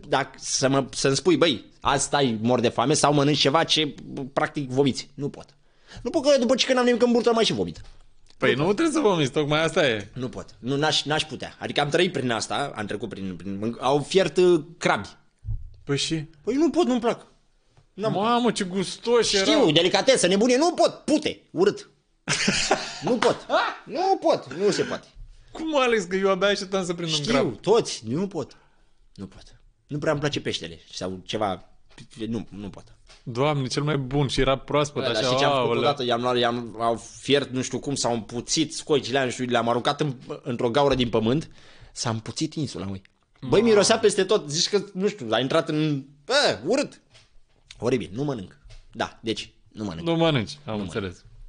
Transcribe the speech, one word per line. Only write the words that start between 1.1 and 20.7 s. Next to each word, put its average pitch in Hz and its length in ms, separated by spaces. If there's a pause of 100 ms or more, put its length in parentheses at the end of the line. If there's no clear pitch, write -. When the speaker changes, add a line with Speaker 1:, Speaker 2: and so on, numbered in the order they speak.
Speaker 1:
spui, 170 200
„Băi, 143 280 (160)
azi 131 240
stai, 131 360
mor 117 200
de 113 80
foame 123 260
sau 143 200
mănânci 143 240
ceva 156 260
ce, 156 300 (380)
practic, 147 380
vomiți.” 131 440
Nu 139 140
pot. - 260 (480)
Nu 240 80
pot, 320 120
că 285 180
după 240 140
ce - 120
că 262 60
n-am 254 120
nimic 240 180
în 240 100
burtă, 233 200
mai 233 120
și - 80
vomit. 85 280 (560)
Speaker 2:
Păi 127 180
Speaker 1:
Nu 123 60
Speaker 2:
nu 147 60
Speaker 1:
pot. 202 100
Speaker 2:
trebuie 320 180
să 311 140
vomiți, 156 240
tocmai 151 320
asta 156 240
e. 104 240
Speaker 1:
Nu 127 160
pot. 95 180 (120)
Nu, 127 180
n-aș, 147 260
n-aș 147 220
putea. - 340
Adică 117 220
am 147 80
trăit 170 240
prin 127 180
asta, 113 440
am 107 120
trecut 101 220
prin, 95 280
prin, 98 440
au 139 180
fiert, 175 380
uh, 180 240 (180)
crabi. 131 300 (760)
Speaker 2:
Păi 143 140
și? 160 260 (200)
Speaker 1:
Păi 220 100
nu 294 160
pot, 320 160
nu-mi 247 140
plac. 226 260 (680)
N-am 202 180
Speaker 2:
Mamă, 233 380
ce 196 140
gustoși 202 720
Speaker 1:
Știu, 196 160
Speaker 2:
erau. 190 180
Speaker 1:
delicatesă, 185 560
nebunie, 208 300
nu 330 180